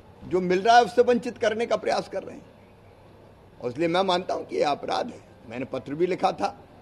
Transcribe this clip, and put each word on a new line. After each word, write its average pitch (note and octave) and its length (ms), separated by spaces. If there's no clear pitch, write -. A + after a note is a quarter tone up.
जो F3 140
मिल F#3 200
रहा A#3 160
है B3 60
उससे - 180
वंचित A#3+ 360
करने A3 280
का A3 100
प्रयास - 340
कर F#3+ 140
रहे - 120
हैं। - 100
और B2 80
इसलिए D3+ 180
मैं F3 140
मानता F3+ 320
हूं - 100
कि - 140
यह D3 120
अपराध - 380
है। - 140
मैंने B2 160
पत्र C3+ 300
भी F3 120
लिखा F#3 240
था - 340